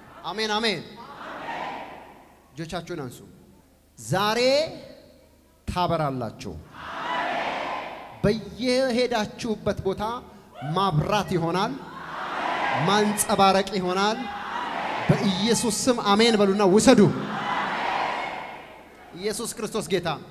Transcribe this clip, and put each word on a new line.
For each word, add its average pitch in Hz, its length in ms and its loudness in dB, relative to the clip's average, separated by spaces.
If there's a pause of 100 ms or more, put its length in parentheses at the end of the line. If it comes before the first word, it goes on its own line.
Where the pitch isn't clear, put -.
(260)
አሜን፣ 208 260 -2
አሜን። 208 300 2 (1700)
እጆቻችሁን 170 540 -8
አንሱ። 127 180 -10 (800)
ዛሬ 190 420 0 (1300)
ታበራላችሁ። 135 840 -2 (1700)
በየሄዳችሁበት 226 1600 0
ቦታ 190 220 -2 (680)
ማብራት 190 640 2
ይሆናል፣ 180 420 2 (1120)
ማንጸባረቅ 196 880 4
ይሆናል። 196 440 0 (840)
በኢየሱስ 208 720 2
ስም 240 280 2
አሜን 220 300 6
በሉና 202 300 4
ውሰዱ። 214 360 8 (2250)
ኢየሱስ 208 380 -4
ክርስቶስ 208 340 -4
ጌታ። 170 220 0 (220)